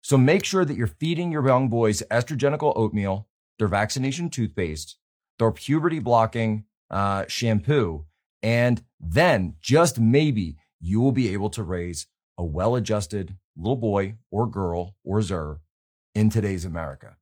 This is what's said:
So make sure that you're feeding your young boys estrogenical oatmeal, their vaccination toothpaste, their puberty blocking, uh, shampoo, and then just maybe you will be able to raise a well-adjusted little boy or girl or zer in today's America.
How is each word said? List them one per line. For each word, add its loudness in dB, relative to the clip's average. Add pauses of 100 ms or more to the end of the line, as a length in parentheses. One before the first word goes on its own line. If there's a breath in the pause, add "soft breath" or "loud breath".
So 4
make 4
sure 0
that -4
you're -2
feeding -4
your -2
young 4
boys 2
estrogenical 0
oatmeal, -2 (320)
their 0
vaccination -2
toothpaste, -6 (400)
their 4
puberty -2
blocking, 0 (240)
uh, -2
shampoo, 0 (380)
and 2 (180)
then 2
just 4
maybe 2 (200)
you 0
will 4
be 0
able -4
to -6
raise -6 (300)
a -6
well-adjusted -2 (220)
little -2
boy -2 (140)
or 0
girl -4
or 0
zer -6 (520)
in 4
today's 0
America. -10